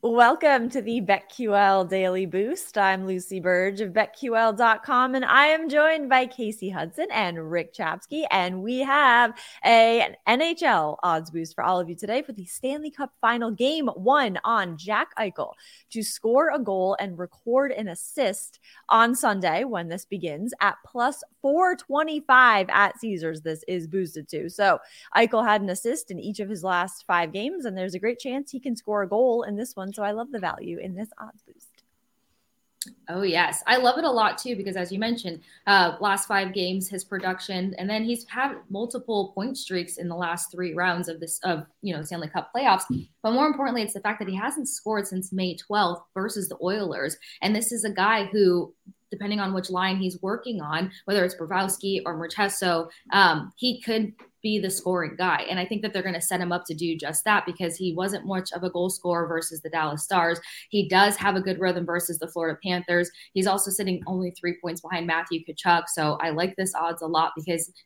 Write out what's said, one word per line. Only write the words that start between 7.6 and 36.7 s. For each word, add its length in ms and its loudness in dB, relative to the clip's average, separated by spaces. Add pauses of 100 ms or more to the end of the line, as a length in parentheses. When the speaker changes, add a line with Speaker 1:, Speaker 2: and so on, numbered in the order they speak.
Speaker 1:
Chapsky, 580 -6
and 320 2
we 160 -2
have 540 6 (320)
a, 340 8
an 160 0 (100)
N 160 4
H 220 0
L 400 2
odds 280 0
boost 220 -6
for 120 -4
all 160 2
of 80 -6
you 60 -8
today 260 -2
for 100 -12
the 140 -12
Stanley 440 -6
Cup 300 -8
Final 320 0
Game 360 0
One 580 2
on 320 0
Jack 320 -2 (100)
Eichel 320 -4 (400)
to 100 -6
score 500 2
a 80 -2
goal 420 0
and 180 -8
record 540 0
an 160 -6
assist 680 -4 (280)
on 280 6
Sunday 500 0
when 240 -6
this 160 -8
begins 560 -6
at 240 2
plus 360 -2 (200)
four 340 4
twenty-five 960 4
at 300 4
Caesars. 420 -4
This 260 -6
is 180 -4
boosted 440 -6
to. 200 -6
So 300 4 (340)
Eichel 320 4
had 160 4
an 80 -4
assist 400 -4
in 100 -10
each 200 -8
of 80 -6
his 160 -8
last 420 -2
five 280 0
games, 320 -6
and 120 -6
there's 180 -6
a 40 -6
great 180 -2
chance 320 -6
he 120 -10
can 160 -4
score 260 -2
a 40 -4
goal 360 2
in 140 -6
this 180 -8
one. 160 -8
So 120 -6
I 80 -2
love 200 -8
the 60 -8
value 400 -6
in 160 -10
this 240 -10
odds 240 -18
boost. 420 -20 (1300)
Speaker 2:
Oh, 140 -4
yes. 420 2
I 120 4
love 200 4
it 60 -2
a 80 2
lot, 260 2
too, 180 -6
because 220 -6
as 140 -6
you 80 -6
mentioned, 420 -4 (240)
uh, 340 6
last 280 0
five 260 0
games, 340 -2